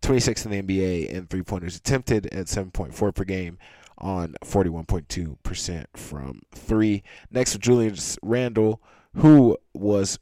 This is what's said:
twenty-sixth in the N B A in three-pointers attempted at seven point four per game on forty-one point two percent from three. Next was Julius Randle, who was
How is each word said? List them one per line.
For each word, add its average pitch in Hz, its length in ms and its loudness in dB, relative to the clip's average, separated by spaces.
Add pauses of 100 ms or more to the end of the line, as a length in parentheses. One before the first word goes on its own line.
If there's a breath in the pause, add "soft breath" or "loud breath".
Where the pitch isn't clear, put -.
twenty-sixth 123 460 0
in 107 60 -8
the 101 60 -4
N 98 80 -8
B 95 160 0
A 87 280 -2
in 90 160 -12
three-pointers 90 500 -8
attempted 127 560 -2
at 90 160 -10
seven 95 220 -6
point 76 240 -8
four 104 180 -2
per 98 120 -6
game 90 340 -8 (400 loud breath)
on 90 440 -6
forty-one 82 440 -2
point 87 240 -4
two 78 320 -8
percent 87 520 -8
from 67 460 -14 (100)
three. 110 520 0 (280 loud breath)
Next 127 220 -2
was 101 80 -8
Julius 113 640 2
Randle, 110 580 0 (320 soft breath)
who 147 460 8 (160)
was 101 480 0